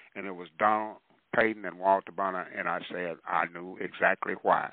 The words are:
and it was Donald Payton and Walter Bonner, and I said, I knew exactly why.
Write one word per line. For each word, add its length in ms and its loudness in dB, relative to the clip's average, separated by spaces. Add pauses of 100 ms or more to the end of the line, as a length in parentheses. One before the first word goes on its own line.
(160)
and 100 -10
it 80 -8
was 140 -12 (100)
Donald 380 2 (400)
Payton 280 2
and 140 -8
Walter 320 4
Bonner, 460 -4
and 120 -4
I 120 -2 (100)
said, 340 -6
I 280 0
knew 280 -12
exactly 600 0
why. 300 2